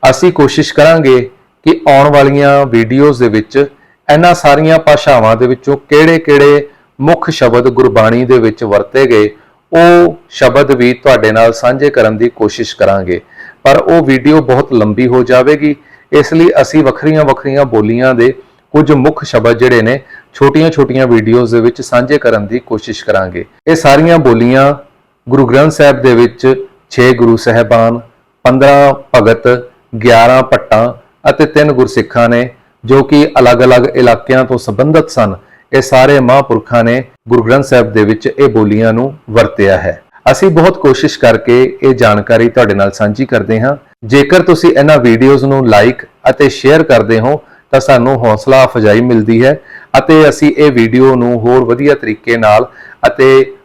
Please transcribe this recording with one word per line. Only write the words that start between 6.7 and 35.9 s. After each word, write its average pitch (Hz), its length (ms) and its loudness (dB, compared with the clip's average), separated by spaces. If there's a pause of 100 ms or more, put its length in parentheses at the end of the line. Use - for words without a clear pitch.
ਮੁੱਖ 165 300 -2
ਸ਼ਬਦ 123 380 0
ਗੁਰਬਾਣੀ 117 560 0
ਦੇ 127 140 2
ਵਿੱਚ 113 260 -2
ਵਰਤੇ 120 420 -2
ਗਏ, 107 240 2 (420)
ਉਹ 170 460 2 (100)
ਸ਼ਬਦ 135 420 0
ਵੀ 123 220 0
ਤੁਹਾਡੇ 120 400 0
ਨਾਲ 113 200 2
ਸਾਂਝੇ 131 380 -2
ਕਰਨ 110 260 -2
ਦੀ 113 120 -2
ਕੋਸ਼ਿਸ਼ 110 480 -6
ਕਰਾਂਗੇ, 95 440 -2 (420)
ਪਰ 135 140 2
ਉਹ - 280 0
ਵੀਡੀਓ 135 360 0
ਬਹੁਤ 131 320 -2
ਲੰਬੀ 110 340 -2
ਹੋ 127 160 0
ਜਾਵੇਗੀ, 139 540 0 (360)
ਇਸ 147 220 0
ਲਈ 170 160 2 (120)
ਅਸੀਂ 156 220 0
ਵੱਖਰੀਆਂ-ਵੱਖਰੀਆਂ 143 800 -2
ਬੋਲੀਆਂ 117 500 -2
ਦੇ 120 180 0 (400)
ਕੁਝ 147 200 0
ਮੁੱਖ 147 320 -2
ਸ਼ਬਦ 117 340 -2
ਜਿਹੜੇ 123 240 2
ਨੇ 123 180 -2 (340)
ਛੋਟੀਆਂ-ਛੋਟੀਆਂ 139 720 0
ਵੀਡੀਓਜ਼ 117 480 0
ਦੇ 120 60 2
ਵਿੱਚ 120 200 -2
ਸਾਂਝੇ 127 380 -2
ਕਰਨ 110 280 -2
ਦੀ 110 120 -6
ਕੋਸ਼ਿਸ਼ - 460 -10
ਕਰਾਂਗੇ। 92 400 -6 (220)
ਇਹ 160 100 0
ਸਾਰੀਆਂ 160 420 2
ਬੋਲੀਆਂ 131 560 0 (540)
ਗੁਰੂ 135 180 0
ਗ੍ਰੰਥ 139 260 0
ਸਾਹਿਬ 143 300 0
ਦੇ 127 120 2
ਵਿੱਚ 120 520 0 (240)
ਛੇ 127 220 2
ਗੁਰੂ 117 240 2
ਸਾਹਿਬਾਨ, 117 640 0 (420)
ਪੰਦਰਾਂ 139 520 2
ਭਗਤ, 123 760 -2 (340)
ਗਿਆਰਾਂ 120 400 2
ਭੱਟਾਂ 117 520 -2 (360)
ਅਤੇ 147 160 0
ਤਿੰਨ 151 260 0
ਗੁਰਸਿੱਖਾਂ 120 560 -2
ਨੇ, 120 220 -2 (340)
ਜੋ 135 180 2
ਕਿ 147 260 2 (100)
ਅਲੱਗ-ਅਲੱਗ 123 580 2
ਇਲਾਕਿਆਂ 127 480 0
ਤੋਂ 123 140 -6
ਸੰਬੰਧਿਤ 151 520 -2
ਸਨ, 104 260 -4 (360)
ਇਹ 131 100 0
ਸਾਰੇ 131 380 2